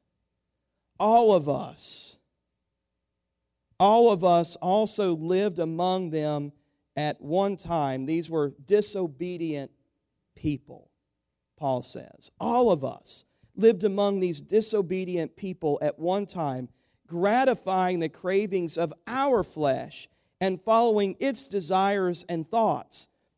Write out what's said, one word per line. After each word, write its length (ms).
"All 340
of 160
us, 720
all 320
of 140
us 320
also 580
lived 460
among 500
them 420
at 240
one 360
time." 500
These 220
were 260
disobedient 1080
people, 560
Paul 260
says. 580
"All 320
of 120
us 400
lived 300
among 340
these 220
disobedient 960
people 440
at 200
one 260
time, 420
gratifying 920
the 80
cravings 680
of 160
our 380
flesh 640
and 200
following 600
its 260
desires 840
and 160
thoughts. 640